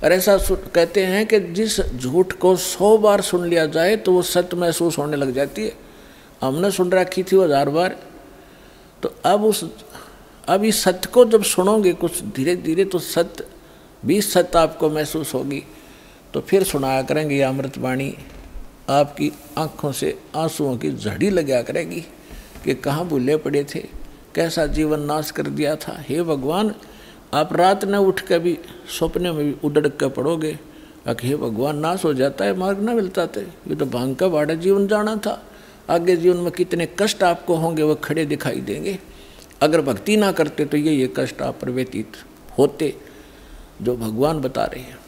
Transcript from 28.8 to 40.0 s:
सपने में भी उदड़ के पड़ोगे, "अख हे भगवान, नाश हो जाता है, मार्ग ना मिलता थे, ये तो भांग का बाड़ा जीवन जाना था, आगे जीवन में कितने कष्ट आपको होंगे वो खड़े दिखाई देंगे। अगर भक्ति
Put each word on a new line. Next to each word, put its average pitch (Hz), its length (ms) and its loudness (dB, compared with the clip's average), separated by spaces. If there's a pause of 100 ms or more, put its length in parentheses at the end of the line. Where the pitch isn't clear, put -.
सपने 170 320 -2
में 151 140 -2
भी 143 220 -2
उदड़ 147 200 2
के 139 200 -2
पड़ोगे, 156 500 -2 (480)
"अख 120 180 -4
हे 135 120 0
भगवान, 135 420 -2
नाश 170 260 -2
हो 151 100 2
जाता 139 300 0
है, 196 120 0
मार्ग 190 220 -2
ना 220 160 -2
मिलता 185 320 0
थे, 208 140 -8
ये 175 340 -8
तो 151 120 -2
भांग 127 300 -4
का 180 120 2
बाड़ा 151 260 0
जीवन 196 340 2
जाना 208 280 0
था, - 260 -6 (480)
आगे 170 260 4
जीवन 175 200 4
में 175 160 -4
कितने 170 360 -2 (100)
कष्ट 208 240 0
आपको 175 320 2
होंगे 160 280 0
वो 151 120 4
खड़े 156 300 -2
दिखाई 143 360 -4
देंगे। 180 380 -6 (640)
अगर 156 180 4
भक्ति 143 360 2